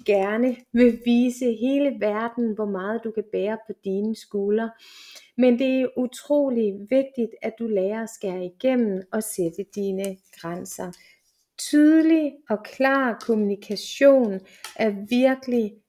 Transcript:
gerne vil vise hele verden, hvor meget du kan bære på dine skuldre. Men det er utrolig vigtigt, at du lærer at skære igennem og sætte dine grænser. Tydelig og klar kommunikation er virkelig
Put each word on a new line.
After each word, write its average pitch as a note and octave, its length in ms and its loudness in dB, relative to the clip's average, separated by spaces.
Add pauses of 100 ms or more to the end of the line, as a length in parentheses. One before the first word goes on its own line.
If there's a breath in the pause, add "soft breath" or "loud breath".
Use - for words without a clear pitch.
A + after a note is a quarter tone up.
gerne G#3+ 500 0 (160)
vil A#3 320 4
vise A#3+ 560 0
hele C4+ 400 0
verden, A3 540 -2
hvor G#3+ 120 -4
meget G3+ 380 -4
du A3+ 60 -6
kan G#3+ 220 -6
bære G3+ 340 -4
på G#3 60 -12 (120)
dine G3+ 320 -2
skuldre. G#3 540 -2 (680 loud breath)
Men A#3+ 220 4
det C4 220 0
er B3+ 180 -4
utrolig B3 760 0 (160)
vigtigt, C4 400 0 (120)
at A3 160 -6
du A#3 80 -6
lærer G#3 360 -2
at A3 80 -10
skære F#3 340 -8
igennem G#3 580 -2 (100)
og A3 100 -2
sætte F3+ 420 -4 (100)
dine G3 420 -4 (240)
grænser. F3+ 520 -10 (680 soft breath)
Tydelig D#4 720 4 (180)
og G#3 140 -4
klar C4+ 640 0
kommunikation G#3+ 1120 2 (360 loud breath)
er A3 160 0 (160)
virkelig B3 680 0 (140)